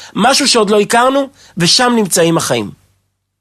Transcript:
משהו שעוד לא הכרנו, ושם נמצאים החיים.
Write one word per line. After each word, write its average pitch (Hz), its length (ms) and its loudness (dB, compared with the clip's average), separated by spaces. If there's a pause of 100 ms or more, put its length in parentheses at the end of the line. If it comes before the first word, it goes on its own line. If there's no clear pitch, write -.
(140)
משהו 254 340 0
שעוד 214 220 0
לא 208 100 2
הכרנו, 254 500 0 (280)
ושם 240 380 0
נמצאים 170 420 0
החיים. 113 340 -4 (680)